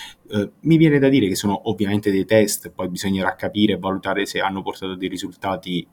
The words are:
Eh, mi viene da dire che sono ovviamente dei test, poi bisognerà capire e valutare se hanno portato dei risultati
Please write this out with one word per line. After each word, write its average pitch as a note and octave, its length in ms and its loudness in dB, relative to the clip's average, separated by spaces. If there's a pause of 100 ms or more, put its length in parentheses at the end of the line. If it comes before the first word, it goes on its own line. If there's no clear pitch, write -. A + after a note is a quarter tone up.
(300)
Eh, G#2 300 -2
mi E3 160 4
viene D3+ 240 6
da C#3 80 6
dire C3+ 180 4
che F#2 80 0
sono G2+ 340 -2
ovviamente G#2 440 0
dei F#2+ 140 0
test, G#2+ 440 2
poi F#2 180 -8
bisognerà F#2+ 460 -2
capire G#2 380 0
e F#2+ 40 0
valutare F#2+ 480 -4
se G2 140 -6
hanno F#2+ 240 -4
portato F#2+ 320 -8
dei F#2 140 -6
risultati F#2 840 -6